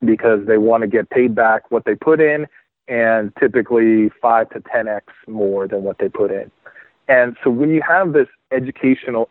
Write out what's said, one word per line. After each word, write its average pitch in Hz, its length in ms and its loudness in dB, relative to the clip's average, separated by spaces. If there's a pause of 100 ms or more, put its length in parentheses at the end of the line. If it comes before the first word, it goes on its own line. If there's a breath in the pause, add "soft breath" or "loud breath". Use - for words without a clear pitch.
because 110 420 0
they 110 120 2
want 113 240 2
to 110 40 -2
get 104 220 -2
paid 123 260 0
back 110 360 0
what 117 160 -2
they 107 80 -2
put 156 260 0
in, 151 260 0 (420 soft breath)
and 113 500 -2
typically 113 720 2 (120)
five 117 260 2
to - 140 -14 (100)
ten 110 160 -2
X 104 160 -8 (220)
more 98 420 -4
than 98 140 -6
what 95 160 -6
they 98 100 -4
put 101 220 -2
in. 98 200 -8 (560 loud breath)
And 123 380 2
so 135 60 2
when 131 180 0
you 156 180 0
have 175 280 0
this 135 140 2 (220)
educational 131 800 -2